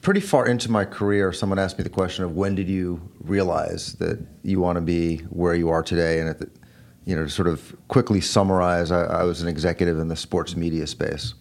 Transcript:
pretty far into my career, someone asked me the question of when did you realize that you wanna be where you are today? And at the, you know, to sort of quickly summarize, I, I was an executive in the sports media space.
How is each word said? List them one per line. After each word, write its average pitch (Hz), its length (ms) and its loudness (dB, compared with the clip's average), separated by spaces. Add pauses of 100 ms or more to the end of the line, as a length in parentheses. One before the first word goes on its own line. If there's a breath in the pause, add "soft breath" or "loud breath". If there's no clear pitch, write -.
pretty 196 180 4
far 131 280 2
into 113 220 0
my 107 140 4
career, 101 480 0
someone 98 280 -2
asked 95 180 0
me 87 60 -2
the - 60 -4
question 92 360 -2
of 82 100 -4
when 98 200 0
did 92 120 -2
you 90 320 -2 (200)
realize 82 800 -2
that 82 200 -2 (220)
you 95 180 0
wanna 87 220 2
be 82 360 0 (120)
where 87 240 0
you 85 160 2
are 82 140 2
today? 82 360 0
And 80 80 -2
at 78 120 -6
the, - 100 -10 (540 loud breath)
you 92 120 -2
know, 80 80 -2
to 76 60 -4
sort 87 180 0
of - 280 -4 (120)
quickly 110 340 4
summarize, 87 720 2
I, 87 140 4
I 82 180 0
was 87 180 0
an 85 60 -2
executive 85 500 0
in 80 100 -2
the 80 80 -4
sports 85 400 -4
media 82 300 -2
space. - 560 -6